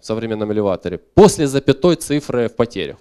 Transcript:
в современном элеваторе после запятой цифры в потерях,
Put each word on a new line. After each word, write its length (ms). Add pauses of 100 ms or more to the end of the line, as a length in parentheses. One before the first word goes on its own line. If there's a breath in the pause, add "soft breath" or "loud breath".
в 40
современном 460
элеваторе 460
после 500
запятой 500
цифры 520
в 60
потерях, 460